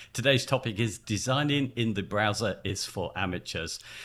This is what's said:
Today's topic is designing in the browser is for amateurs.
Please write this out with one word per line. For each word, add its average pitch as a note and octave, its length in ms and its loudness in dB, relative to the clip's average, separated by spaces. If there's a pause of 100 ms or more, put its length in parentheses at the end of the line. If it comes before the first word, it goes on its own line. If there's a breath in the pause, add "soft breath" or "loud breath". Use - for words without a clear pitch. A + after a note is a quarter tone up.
(140)
Today's C3 320 4
topic A#2+ 320 0
is A2 220 0
designing C3+ 760 0
in A2+ 180 2
the G2 100 0
browser G#2 600 2
is F#2+ 220 -2
for F2 300 -4
amateurs. F2+ 640 -4 (260 loud breath)